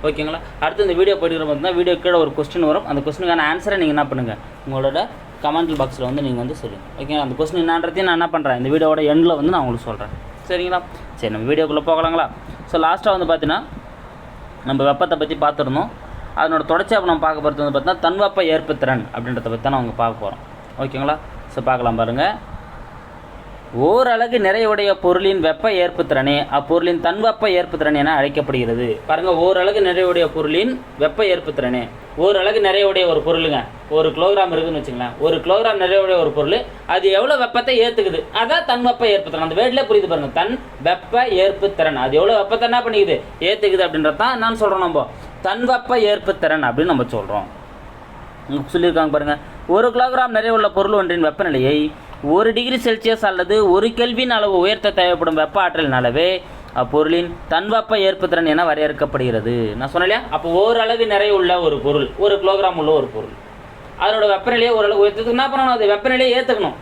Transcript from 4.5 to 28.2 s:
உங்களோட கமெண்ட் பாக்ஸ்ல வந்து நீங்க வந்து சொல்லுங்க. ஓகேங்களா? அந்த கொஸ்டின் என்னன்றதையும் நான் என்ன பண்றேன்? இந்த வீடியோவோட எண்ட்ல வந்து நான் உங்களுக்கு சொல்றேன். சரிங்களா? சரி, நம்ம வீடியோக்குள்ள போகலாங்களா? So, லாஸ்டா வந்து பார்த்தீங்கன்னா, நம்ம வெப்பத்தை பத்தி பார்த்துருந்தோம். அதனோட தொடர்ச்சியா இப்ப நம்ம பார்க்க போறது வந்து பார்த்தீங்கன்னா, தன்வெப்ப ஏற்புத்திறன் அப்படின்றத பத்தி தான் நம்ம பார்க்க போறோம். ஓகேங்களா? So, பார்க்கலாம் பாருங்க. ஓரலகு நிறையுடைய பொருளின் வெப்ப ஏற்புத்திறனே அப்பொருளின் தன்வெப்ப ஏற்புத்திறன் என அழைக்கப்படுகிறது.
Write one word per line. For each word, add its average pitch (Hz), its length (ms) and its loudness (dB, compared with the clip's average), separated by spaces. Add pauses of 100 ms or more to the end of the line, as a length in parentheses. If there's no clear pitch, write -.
உங்களோட 135 340 -2 (440)
கமெண்ட் 160 360 0
பாக்ஸ்ல 131 280 -4
வந்து 139 180 -4
நீங்க 123 160 -2
வந்து 135 200 -6
சொல்லுங்க. 101 220 -12 (140)
ஓகேங்களா? 143 280 -4
அந்த 123 120 -6
கொஸ்டின் 160 240 0
என்னன்றதையும் 170 460 0
நான் 170 100 2
என்ன 170 160 0
பண்றேன்? 139 260 0
இந்த 131 140 -2
வீடியோவோட 156 280 2 (100)
எண்ட்ல 165 260 4
வந்து 156 160 0
நான் 156 100 2
உங்களுக்கு 120 260 -4
சொல்றேன். 104 220 -10 (360)
சரிங்களா? 180 320 -2 (400)
சரி, 107 140 -4
நம்ம 110 180 -4
வீடியோக்குள்ள 151 380 0
போகலாங்களா? 165 360 2 (460)
So, 170 140 0
லாஸ்டா 190 300 2
வந்து 175 140 -2
பார்த்தீங்கன்னா, 160 300 0 (1080)
நம்ம 139 180 0
வெப்பத்தை 156 340 2
பத்தி 151 220 -4
பார்த்துருந்தோம். 147 460 -2 (500)
அதனோட 160 220 2 (100)
தொடர்ச்சியா 196 280 2
இப்ப 180 120 -2
நம்ம 160 160 0
பார்க்க 151 180 -4
போறது 143 160 0
வந்து 143 140 -2
பார்த்தீங்கன்னா, 175 300 -2
தன்வெப்ப 196 380 0 (120)
ஏற்புத்திறன் 131 480 -2 (100)
அப்படின்றத 120 400 -6
பத்தி 113 140 -8
தான் 135 100 0
நம்ம 117 240 -4
பார்க்க 113 240 -2
போறோம். - 160 -8 (420)
ஓகேங்களா? 135 320 -2 (380)
So, 123 160 -6
பார்க்கலாம் 120 320 0
பாருங்க. 123 240 0 (1600)
ஓரலகு 240 580 2
நிறையுடைய 208 460 2 (120)
பொருளின் 185 420 2
வெப்ப 160 260 2 (140)
ஏற்புத்திறனே 143 500 0 (220)
அப்பொருளின் 170 500 0
தன்வெப்ப 214 420 0 (100)
ஏற்புத்திறன் 151 420 0
என 151 180 2
அழைக்கப்படுகிறது. 131 680 0 (220)